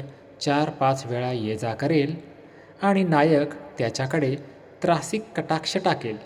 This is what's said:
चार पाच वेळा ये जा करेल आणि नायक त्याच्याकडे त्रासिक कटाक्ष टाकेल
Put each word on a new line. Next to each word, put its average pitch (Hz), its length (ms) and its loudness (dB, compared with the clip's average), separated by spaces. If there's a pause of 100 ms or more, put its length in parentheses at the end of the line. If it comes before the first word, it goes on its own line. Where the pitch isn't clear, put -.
(420)
चार 151 280 0
पाच 135 360 0
वेळा 123 260 -4
ये 110 260 -2
जा 113 160 -4
करेल 143 420 2 (680)
आणि 196 220 4
नायक 147 500 4
त्याच्याकडे 131 840 -2 (480)
त्रासिक 175 400 0 (120)
कटाक्ष 160 500 -2
टाकेल 135 400 0